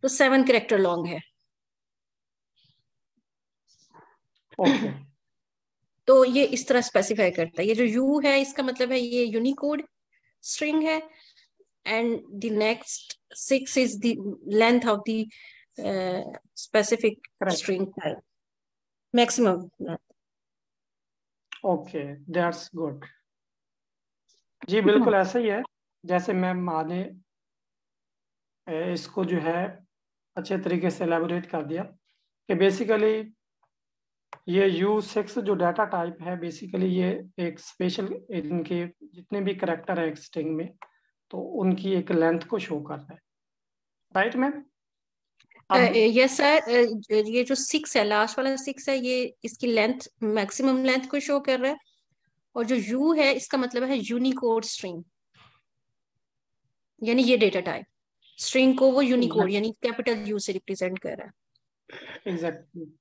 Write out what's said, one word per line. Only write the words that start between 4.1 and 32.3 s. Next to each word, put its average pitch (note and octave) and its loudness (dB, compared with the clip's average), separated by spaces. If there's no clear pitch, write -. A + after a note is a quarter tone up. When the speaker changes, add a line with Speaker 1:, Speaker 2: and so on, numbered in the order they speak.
Speaker 2:
ओके। A3 2
Speaker 1:
तो C4 10
ये C4 4
इस B3+ -2
तरह B3 4
स्पेसिफाई G3+ 2
करता E3 -4
है। G3 0
ये A3 2
जो A#3+ 2
यू C4 2
है C#4 4
इसका C4+ -4
मतलब B3+ -2
है C4 0
ये A#3+ 0
यूनिकोड C#4 -2
स्ट्रिंग D#4 -2
है, D#4 0
and A#3 -2
the G#3 -6
next G#3+ -2
six C4+ 0
is A#3 2
the A#3 0
length A#3 4
of G#3 2
the, A3 -2
uh, F#3 -4
specific G#3+ 0
Speaker 2:
Correct। F#3 -2
Speaker 1:
string F#3+ -2
type, - -8
maximum A#3 4
length। - -12
Speaker 2:
ओके, - -2
that's E3+ -2
good। D3 -8
जी, G3+ 2
बिल्कुल A3+ 6
Speaker 1:
हम्म। - 6
Speaker 2:
ऐसा F#3+ 2
ही A#3 0
है, G#3 -2
जैसे F3+ 0
मैम F#3 0
माँ E3+ -2
ने, F3 -4
ए, E3+ -4
इसको F#3 -4
जो F3 -2
है E3+ -4
अच्छे F#3+ -4
तरीके F3+ -2
से F3+ -6
एलैबोरेट E3+ -2
कर D#3+ -6
दिया D#3+ -6